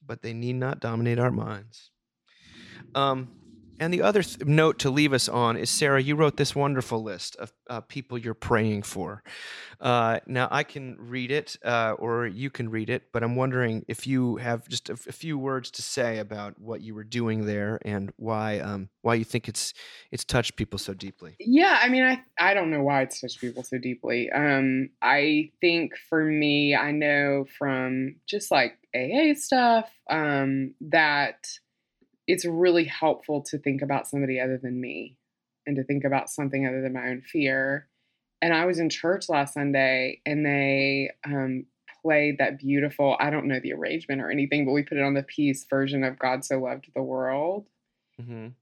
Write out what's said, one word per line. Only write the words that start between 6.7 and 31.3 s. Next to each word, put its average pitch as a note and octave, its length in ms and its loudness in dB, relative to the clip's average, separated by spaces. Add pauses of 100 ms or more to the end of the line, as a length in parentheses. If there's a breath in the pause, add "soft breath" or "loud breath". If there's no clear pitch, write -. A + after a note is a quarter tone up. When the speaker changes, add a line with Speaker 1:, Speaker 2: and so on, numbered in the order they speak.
Speaker 1:
list G2 360 -10
of, - 160 -12 (160)
uh, A#2 100 -8
people B2 380 -10
you're A#2 160 -6
praying G#2+ 500 0
for. G2 400 -10 (560 loud breath)
Uh, A#2 480 2
now, B2+ 240 0
I D3 120 0
can C3 360 -12
read B2 320 -8
it, D3+ 320 -4
uh, A2+ 340 0
or A#2 300 -2
you A#2 220 -8
can A#2+ 200 -8
read A2 200 -4
it, B2+ 240 -6
but A#2 100 -2
I'm A#2+ 140 0
wondering B2+ 500 0
if - 180 -8
you B2+ 300 2
have A#2 320 -4
just - 220 -8
a, - 40 -6
f-, - 140 -14
a A#2 60 -12
few D#3+ 240 -6
words C3 340 -4
to - 100 -10
say A#2 380 -2
about G#2 400 -10
what G#2+ 220 -10
you A2 120 -14
were G#2+ 120 -14
doing A2 400 -2
there G#2 400 -2
and G2+ 320 -4
why, G#2+ 420 -2
um, G2 300 -6 (120)
why A#2 140 2
you A2+ 80 2
think - 240 -4
it's, - 260 -6 (380 loud breath)
it's - 140 -8
touched - 320 0
people G#2 200 -6
so G2 160 -8
deeply. F2+ 460 -16
Speaker 2:
Yeah, D4 420 6
I B3 60 6
mean, B3+ 160 4
I, B3+ 180 2 (160)
I F#3 160 4
don't F3 180 2
know D3 120 2
why C#3 200 4
it's - 180 -6
touched - 180 -10
people B2 240 -6
so C3 140 -6
deeply. A#2+ 520 -2
Um, C3+ 600 2 (120)
I D3+ 500 4 (100)
think E3+ 320 2 (160)
for D#3+ 160 2
me, D3 500 2
I D3 160 2
know C#3+ 540 2 (120)
from C3 580 -2 (120)
just, G#3 240 -6
like, B2+ 260 4 (160)
A G3 380 2
A C#4+ 40 0
stuff, A#3+ 540 2 (200)
um, C#3 720 0
that D3 640 2 (840)